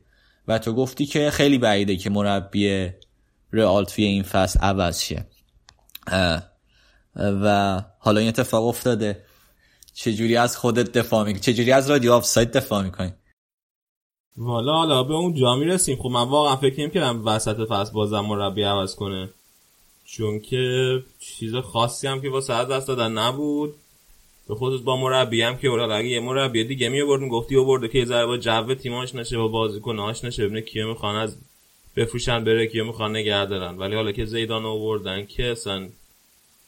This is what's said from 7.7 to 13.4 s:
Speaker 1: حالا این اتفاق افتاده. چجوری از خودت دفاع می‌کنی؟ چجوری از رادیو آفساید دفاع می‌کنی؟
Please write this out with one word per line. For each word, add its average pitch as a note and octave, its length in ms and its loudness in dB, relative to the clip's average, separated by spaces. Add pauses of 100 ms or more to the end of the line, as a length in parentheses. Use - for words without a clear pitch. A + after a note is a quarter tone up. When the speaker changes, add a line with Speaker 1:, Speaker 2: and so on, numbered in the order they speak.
Speaker 1:
حالا G#2+ 220 2
این A2+ 80 2
اتفاق A2+ 380 0
افتاده. A2 580 -2 (680)
چجوری A2+ 420 0
از A#2+ 200 2
خودت A2+ 360 2
دفاع A2+ 340 2
می‌کنی؟ G2+ 140 -2
چجوری A#2+ 320 2
از C3+ 180 4
رادیو B2 220 6
آفساید A#2+ 400 4
دفاع A2 300 0
می‌کنی؟ F#2 300 -6 (1200)